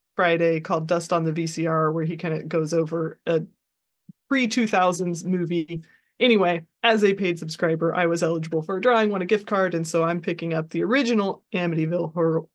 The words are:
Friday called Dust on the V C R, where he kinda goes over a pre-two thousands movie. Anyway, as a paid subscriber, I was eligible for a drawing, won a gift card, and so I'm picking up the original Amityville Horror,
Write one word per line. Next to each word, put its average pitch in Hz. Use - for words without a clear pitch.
Friday 165
called 160
Dust 170
on 170
the 160
V 165
C 160
R, 160
where 160
he 170
kinda 160
goes 160
over 165
a 165
pre-two 247
thousands 180
movie. 170
Anyway, 180
as 226
a 196
paid 180
subscriber, 165
I 180
was 170
eligible 160
for 185
a 185
drawing, 226
won 190
a -
gift 208
card, 190
and 165
so 165
I'm 170
picking 165
up 160
the 170
original 233
Amityville 165
Horror, 165